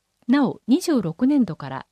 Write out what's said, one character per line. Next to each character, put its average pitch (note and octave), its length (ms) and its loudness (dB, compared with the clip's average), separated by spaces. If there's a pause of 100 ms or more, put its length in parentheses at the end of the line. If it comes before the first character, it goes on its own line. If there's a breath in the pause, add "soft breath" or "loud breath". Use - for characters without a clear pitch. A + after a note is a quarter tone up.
(280)
な C4 200 2
お、 - 200 -6
二 C#4 120 4
十 C#4+ 220 0
六 F3 260 -2
年 C#4 180 4
度 D#3 100 -8
か C#3 140 -14
ら C3 220 -10